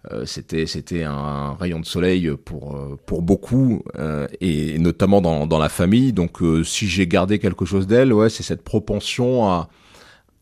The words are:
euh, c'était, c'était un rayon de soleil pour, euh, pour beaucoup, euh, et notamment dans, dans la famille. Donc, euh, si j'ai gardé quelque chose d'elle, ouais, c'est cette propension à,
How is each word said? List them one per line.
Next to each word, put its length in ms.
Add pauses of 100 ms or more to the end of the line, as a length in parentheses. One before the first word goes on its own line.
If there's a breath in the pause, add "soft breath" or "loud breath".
(100)
euh, 140
c'était, 420
c'était 380
un 480
rayon 260
de 60
soleil 480 (120)
pour, 300
euh, 320
pour 160
beaucoup, 600 (140)
euh, 280 (140)
et 380
notamment 420
dans, 260
dans 120
la 100
famille. 440
Donc, 300
euh, 220
si 240
j'ai 180
gardé 320
quelque 280
chose 200
d'elle, 260
ouais, 180
c'est 120
cette 200
propension 840
à, 220 (720 soft breath)